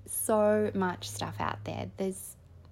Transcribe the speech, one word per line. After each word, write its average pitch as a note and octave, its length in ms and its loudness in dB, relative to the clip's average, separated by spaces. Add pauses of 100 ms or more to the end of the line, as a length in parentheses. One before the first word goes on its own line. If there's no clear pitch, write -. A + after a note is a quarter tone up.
so G#3+ 680 4
much F#3 340 0
stuff - 320 -6
out - 240 -2
there. - 220 -6 (100)
There's F#3+ 400 -6 (360)